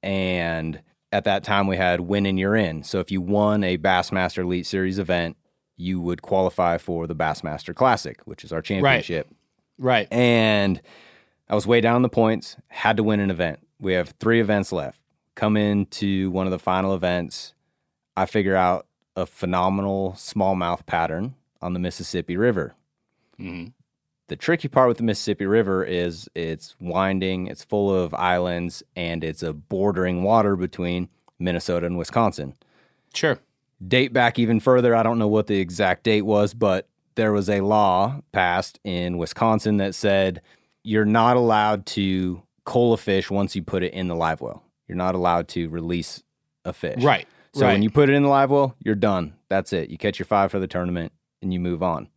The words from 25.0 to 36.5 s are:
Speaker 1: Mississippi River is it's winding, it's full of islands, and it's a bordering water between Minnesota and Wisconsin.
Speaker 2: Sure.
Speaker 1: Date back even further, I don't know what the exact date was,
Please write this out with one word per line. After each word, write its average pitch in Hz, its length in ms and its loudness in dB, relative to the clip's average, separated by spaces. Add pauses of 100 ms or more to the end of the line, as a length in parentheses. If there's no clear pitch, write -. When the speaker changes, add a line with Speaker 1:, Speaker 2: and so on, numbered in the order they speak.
Speaker 1:
Mississippi 104 420 -2
River 98 380 2
is 87 520 -4
it's 82 440 -8
winding, 92 680 -2
it's - 180 -14
full 101 280 2
of 90 200 0
islands, 90 680 -2 (140)
and 85 300 -6
it's 80 180 -8
a 82 80 -6
bordering 90 720 -2
water 104 320 4
between 90 540 -4 (300)
Minnesota 87 480 -2
and 87 100 -4
Wisconsin. 85 560 -2 (600)
Speaker 2:
Sure. 151 260 -2 (460)
Speaker 1:
Date 127 280 2
back 120 260 4
even 113 220 4
further, 123 340 6
I 113 80 4
don't 113 160 2
know 107 80 2
what 107 200 2
the 101 120 2
exact 92 440 0
date 107 180 2
was, 104 320 2